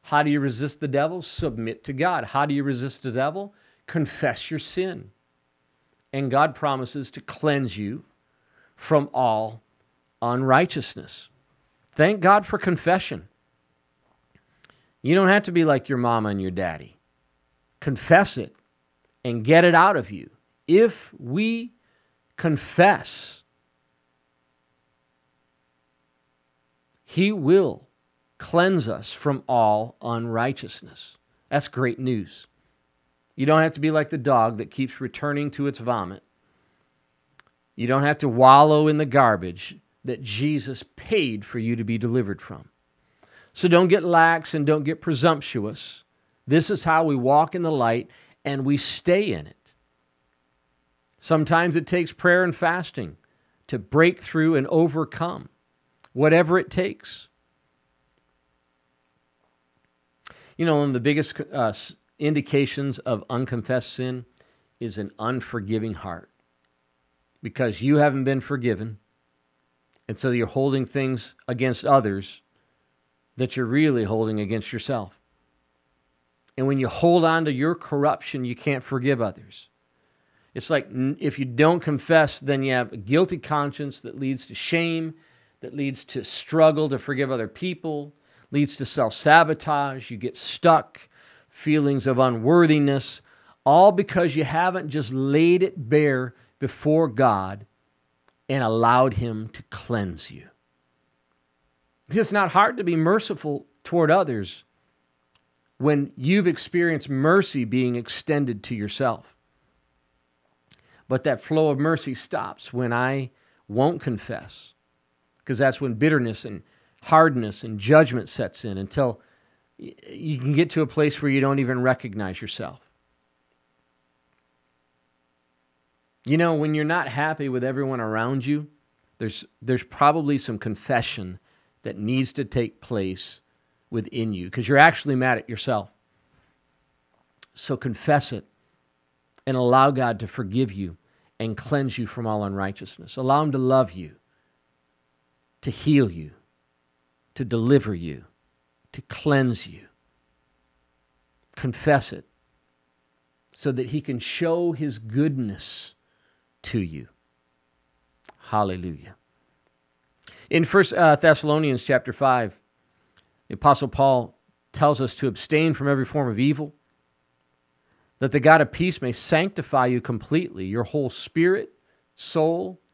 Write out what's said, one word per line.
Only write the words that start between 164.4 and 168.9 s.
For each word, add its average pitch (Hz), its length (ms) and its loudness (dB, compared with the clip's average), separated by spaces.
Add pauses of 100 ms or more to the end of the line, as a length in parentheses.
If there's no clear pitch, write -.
tells 147 280 2
us 127 160 -4
to 135 120 -2
abstain 156 440 0
from 139 140 -4
every 139 180 0
form 139 240 -4
of 110 120 -2
evil, 147 340 0 (1400)
that 131 140 -2
the 151 80 2
God 156 220 8
of 135 100 -2
peace 175 300 -4